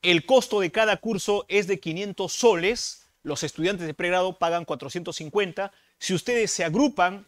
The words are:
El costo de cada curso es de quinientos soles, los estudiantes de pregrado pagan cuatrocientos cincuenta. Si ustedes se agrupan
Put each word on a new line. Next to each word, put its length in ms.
El 240
costo 320
de 120
cada 260
curso 500
es 180
de 140
quinientos 540
soles, 760
los 180
estudiantes 460
de 80
pregrado 420
pagan 280
cuatrocientos 500
cincuenta. 560
Si 160
ustedes 380
se 120
agrupan 640